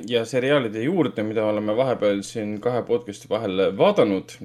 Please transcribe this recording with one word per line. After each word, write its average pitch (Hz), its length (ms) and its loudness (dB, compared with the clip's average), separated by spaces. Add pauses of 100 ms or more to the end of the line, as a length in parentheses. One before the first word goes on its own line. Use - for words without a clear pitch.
ja 117 180 2
seriaalide 123 560 0
juurde, 135 420 0
mida 107 220 -2
oleme 107 320 0
vahepeal 107 480 2
siin 107 340 -6
kahe 123 240 -2
podcasti - 460 -4
vahel 98 440 0
vaadanud 107 600 2 (120)